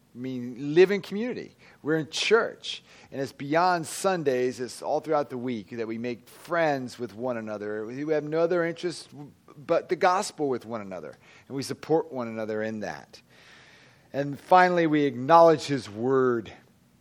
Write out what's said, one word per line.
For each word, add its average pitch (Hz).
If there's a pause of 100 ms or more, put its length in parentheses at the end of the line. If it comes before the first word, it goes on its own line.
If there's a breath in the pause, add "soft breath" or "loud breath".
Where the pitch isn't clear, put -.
(140)
I 117
mean, 127
live 185
in 202
community. 196 (260 soft breath)
We're 156
in 151
church, - (300 soft breath)
and 131
it's 135
beyond 165
Sundays. 131
It's 117
all 127
throughout 147
the 131
week 120
that 113
we 113
make 120
friends 147
with 113
one 120
another. 107
We 135
have 147
no 160
other 170
interest 170 (480)
but 156
the 180
gospel 180
with 123
one 110
another, 90 (300 soft breath)
and 120
we 139
support -
one 123
another 110
in 110
that. 78 (920 soft breath)
And 143
finally, 180
we 151
acknowledge 156
his 120
word. 123 (480)